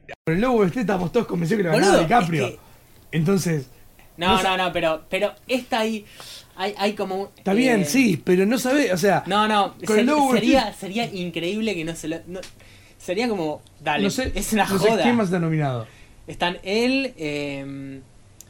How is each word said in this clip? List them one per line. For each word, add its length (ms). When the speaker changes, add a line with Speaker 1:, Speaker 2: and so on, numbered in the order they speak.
Speaker 1:
con 120
el 40
Lobo 120
de 80
Wall 80
Street 160
estamos 260
todos 160
convencidos 320
que 60
lo 80
ganaba 200
Speaker 2:
Boludo, 140
Speaker 1:
DiCaprio. 400
Speaker 2:
es 60
que 60
Speaker 1:
Entonces, 580
Speaker 2:
No, 120
Speaker 1:
no 100
sé. 60
Speaker 2:
no, 140
no, 140
pero, 380
pero 220
esta 320
ahí, 240
hay, 240
hay 140
como 300
un, 140
Speaker 1:
Está 160
bien, 280
Speaker 2:
eh, 40
Speaker 1:
sí, 400
pero 220
no 120
sabe, 340
o 40
sea, 300
Speaker 2:
No, 220
no, 260
Speaker 1:
con 140
el 60
Speaker 2:
ser-, 20
Speaker 1:
Lobo 140
de 80
Wall 100
Speaker 2:
sería, 200
Speaker 1:
Street 100
Speaker 2:
sería 340
increíble 640
que 100
no 120
se 100
lo, 120
no, 100
sería 320
como, 320
dale, 240
Speaker 1:
No 60
sé, 260
Speaker 2:
es 160
una 140
Speaker 1:
no 120
sé 120
Speaker 2:
joda. 120
Speaker 1:
quién 140
más 100
está 140
nominado. 480
Speaker 2:
Están 360
él, 560
em, 840